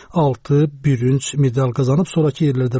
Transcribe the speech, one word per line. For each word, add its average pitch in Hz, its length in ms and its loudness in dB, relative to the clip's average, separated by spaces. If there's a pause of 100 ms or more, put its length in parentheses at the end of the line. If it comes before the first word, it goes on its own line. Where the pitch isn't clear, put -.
(120)
altı 143 560 0 (160)
bürünc 131 500 0
medal 131 400 0
qazanıb. 139 320 0
Sonrakı 156 400 0
yerlərdə 127 340 -2